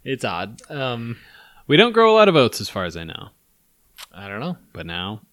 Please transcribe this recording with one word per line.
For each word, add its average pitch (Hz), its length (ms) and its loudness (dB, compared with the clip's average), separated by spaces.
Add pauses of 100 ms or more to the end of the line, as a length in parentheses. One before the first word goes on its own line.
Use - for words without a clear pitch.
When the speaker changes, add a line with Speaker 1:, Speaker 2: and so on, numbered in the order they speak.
Speaker 1:
It's 135 180 -6
odd. 101 380 -8 (100)
Um, 120 460 -8 (500)
Speaker 2:
we 143 80 4
don't 226 160 6
grow 220 220 6
a - 20 6
lot 214 140 6
of 170 80 4
oats, 120 240 2
as 101 80 -10
far 95 160 -6
as 90 100 -10
I 82 80 -10
know. - 280 -16 (840)
Speaker 1:
I 98 160 -16
don't 101 100 -10
know. 170 160 -8 (160)
Speaker 2:
But 85 140 -12
now 90 480 -8